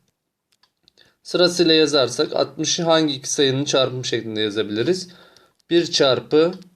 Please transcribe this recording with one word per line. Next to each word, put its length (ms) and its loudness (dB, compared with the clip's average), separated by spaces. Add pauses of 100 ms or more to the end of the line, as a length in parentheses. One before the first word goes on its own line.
(1200)
Sırasıyla 520 2
yazarsak 600 2
altmışı 460 -4
hangi 320 2
iki 180 -8
sayının 320 0
çarpımı 400 -2
şeklinde 360 -6
yazabiliriz? 680 -4 (640)
Bir 160 2
çarpı 680 0 (220)